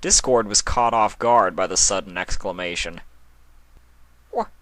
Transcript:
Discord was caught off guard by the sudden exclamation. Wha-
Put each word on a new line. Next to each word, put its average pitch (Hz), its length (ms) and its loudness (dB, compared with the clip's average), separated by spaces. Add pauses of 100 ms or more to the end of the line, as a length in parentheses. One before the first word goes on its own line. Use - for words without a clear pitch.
Discord 127 460 2
was 101 140 0
caught 120 340 0
off 107 240 2
guard 113 380 4
by 92 100 -2
the 92 100 -4
sudden 92 420 -2
exclamation. 90 800 -6 (1300)
Wha- 226 140 -4 (160)